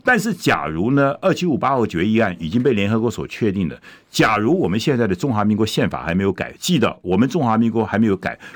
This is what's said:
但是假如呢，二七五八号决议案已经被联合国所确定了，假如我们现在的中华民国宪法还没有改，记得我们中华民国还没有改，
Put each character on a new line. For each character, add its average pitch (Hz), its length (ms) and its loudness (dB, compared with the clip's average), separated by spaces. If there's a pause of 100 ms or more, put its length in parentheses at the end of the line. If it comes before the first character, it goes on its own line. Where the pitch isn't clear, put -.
但 254 160 2
是 214 160 -2
假 87 320 -2
如 82 260 -2
呢， 139 280 2
二 180 120 2
七 - 140 -4
五 143 100 0
八 123 140 -2
号 123 160 0
决 87 180 -2
议 110 140 2
案 98 220 0
已 82 80 -6
经 110 140 0
被 135 100 2
联 101 180 0
合 113 80 2
国 113 120 0
所 71 180 -8
确 107 240 -2
定 92 160 -2
了， 62 100 -10 (320)
假 113 260 2
如 120 220 2
我 147 80 0
们 113 140 -2
现 131 180 0
在 117 80 2
的 95 80 -2
中 139 180 -2
华 107 120 0
民 107 120 2
国 107 100 0
宪 113 220 0
法 67 140 -6
还 82 120 -2
没 95 80 2
有 98 100 2
改， - 260 -8
记 175 200 0
得 107 240 0
我 90 140 0
们 123 120 4
中 170 140 -2
华 113 160 2
民 117 120 2
国 110 140 0
还 101 140 -2
没 113 80 4
有 98 100 2
改， 73 220 -6 (180)